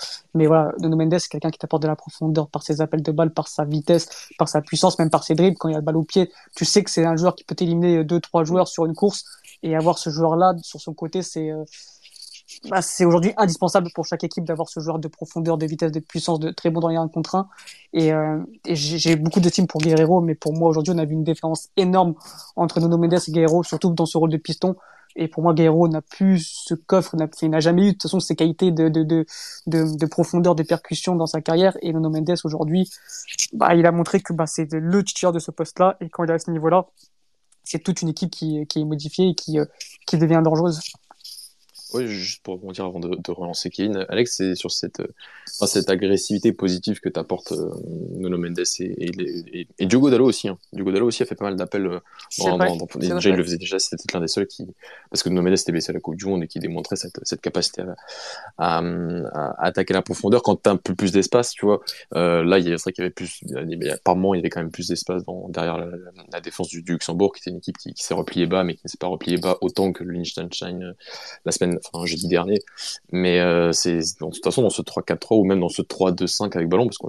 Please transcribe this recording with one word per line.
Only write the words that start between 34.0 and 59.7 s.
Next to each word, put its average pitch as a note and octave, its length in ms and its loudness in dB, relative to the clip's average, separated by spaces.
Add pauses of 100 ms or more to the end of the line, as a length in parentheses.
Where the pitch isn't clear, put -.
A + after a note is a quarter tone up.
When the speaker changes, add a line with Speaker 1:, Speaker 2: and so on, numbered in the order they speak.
Speaker 1:
que, F#3+ 140 -4
bah, E3 120 0
c'est D#3 280 -4
le E3+ 320 0
titulaire F3+ 260 0
de E3+ 80 -2
ce E3 120 -8
poste-là. F#3 500 0
Et E3+ 80 -8
quand - 160 -4
il D#3+ 60 2
est - 20 2
à E3 60 2
ce E3+ 120 -6
niveau-là, E3 360 2 (800)
c'est - 160 -6
toute - 200 -2
une E3 80 -2
équipe D#3+ 200 -4
qui, D3+ 380 -4
qui - 140 -2
est - 20 0
modifiée D3+ 460 0
et E3 60 0
qui, D#3 220 -4
euh, D3+ 60 2 (420)
qui - 120 0
devient D#3+ 260 6
dangereuse. D#3+ 380 2 (1120)
Speaker 2:
Oui, A#2+ 140 -2
juste F#2+ 340 -8
pour F#2+ 140 -10
rebondir F#2+ 300 -10
avant F#2 140 -8
de, F2 160 -4
de F2 160 -8
relancer F2 380 -8
Kevin, G2 400 -2
Alex, A#2+ 280 0
c'est F#2 180 -2
sur F2 160 -8
cette, - 280 -6
euh, - 140 -10 (420)
enfin, G2+ 120 0
cette F#2+ 240 0
agressivité G2 600 2
positive F#2+ 480 -2
que - 80 -6
t'apporte, F2+ 440 -6
euh, E2 180 -4 (460)
Nuno F2+ 240 -4
Mendes E2+ 180 -6 (220)
et, F2+ 40 -8
et, F2+ 280 -6 (480)
et, F2 80 -12 (100)
et G2 80 -2
Diogo B2+ 240 4
Dalot B2+ 160 6
aussi, A#2 220 0
hein. F#2 100 -6 (160)
Diogo F#2+ 180 -2
Dalot G2 140 2
aussi A#2 160 0
a A#2+ 60 -2
fait G2+ 80 -10
pas G2+ 100 -6
mal G2+ 100 -4
d'appels, F#2 300 -4
euh, F2 140 -6 (320)
Speaker 1:
C'est - 140 -4
Speaker 2:
dans, F2+ 120 2
Speaker 1:
vrai, F3+ 120 2
Speaker 2:
dans, E3+ 80 -2
dans, F2+ 140 -8
Speaker 1:
c'est - 60 -10
Speaker 2:
déjà, - 160 -2
Speaker 1:
vrai. G#2 160 2
Speaker 2:
il F#2 60 6
le F2+ 80 2
faisait E2+ 160 -4
déjà, F#2+ 180 -4
c'était F#2 200 -4
peut-être - 160 -6
l'un F#2 80 -2
des E2 60 -2
seuls G2 200 -2
qui, - 180 -14 (460)
parce - 100 -4
que - 80 -2
Nuno F2+ 140 2
Mendes F2+ 100 4
était F2+ 180 0
blessé E2 200 -2
à - 20 -4
la F2+ 60 -6
Coupe D#2 160 -8
du F#2+ 100 -10
Monde F#2+ 180 -2
et D#2 40 -6
qui - 100 -12
démontrait E2 380 -6
cette, - 260 -8
cette - 200 -6
capacité - 420 -4
à, F2+ 120 -10 (600)
à, E2+ 220 0
à, E2+ 720 -4
à - 120 -6
attaquer F#2 300 0